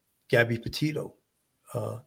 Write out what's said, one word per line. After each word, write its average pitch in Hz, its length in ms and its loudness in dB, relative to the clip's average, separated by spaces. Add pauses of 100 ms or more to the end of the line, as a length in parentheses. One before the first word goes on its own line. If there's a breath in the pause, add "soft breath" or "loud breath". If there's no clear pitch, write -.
(300)
Gabby 117 280 4
Petito, - 560 -4 (600)
uh, 110 340 -4